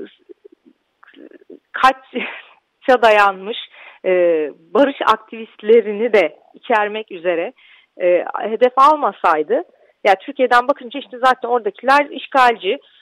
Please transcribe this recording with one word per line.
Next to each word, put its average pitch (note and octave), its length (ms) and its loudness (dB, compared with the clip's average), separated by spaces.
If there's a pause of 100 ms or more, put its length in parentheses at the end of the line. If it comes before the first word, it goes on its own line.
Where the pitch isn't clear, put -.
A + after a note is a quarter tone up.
(1700)
kaça - 1300 -4
dayanmış, G#3 560 2 (480)
e, F#3 60 0 (600)
barış C#4 220 2 (100)
aktivistlerini A3 1080 -2
de F3+ 240 0 (160)
içermek G#3+ 580 -4
üzere, F3 420 -6 (480)
e, F3+ 240 2 (140)
hedef A3+ 360 0
almasaydı, A#3 880 0 (400)
ya G3 120 4 (100)
Türkiye'den B3 420 0
bakınca C4+ 320 -6
işte B3 180 -18
zaten A#3+ 320 -2
oradakiler B3 600 0
işgalci, A#3+ 680 -2 (220)